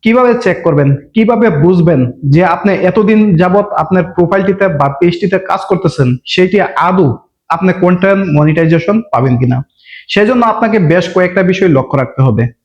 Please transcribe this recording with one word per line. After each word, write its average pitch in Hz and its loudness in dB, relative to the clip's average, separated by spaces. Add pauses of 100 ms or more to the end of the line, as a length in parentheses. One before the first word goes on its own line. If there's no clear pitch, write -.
কিভাবে 240 2 (100)
চেক 180 -2
করবেন, 147 2 (240)
কিভাবে 226 2 (160)
বুঝবেন 170 2 (340)
যে 165 4
আপনি 175 -2 (180)
এতদিন 214 2 (180)
যাবত 185 2 (140)
আপনার 175 2 (100)
প্রোফাইলটিতে 190 0
বা 143 0 (120)
পেজটিতে 175 0 (120)
কাজ 190 -4
করতেছেন, 151 -2 (180)
সেটি 185 0 (300)
আদৌ 185 2 (420)
আপনি 185 0 (100)
কনটেন্ট 185 0 (160)
মনিটাইজেশন 165 0 (160)
পাবেন 127 0
কিনা, 123 0 (500)
সেজন্য 233 0
আপনাকে 220 0 (140)
বেশ 175 2
কয়েকটা 180 0
বিষয় 185 0
লক্ষ্য 135 0
রাখতে 131 -4
হবে 117 2 (220)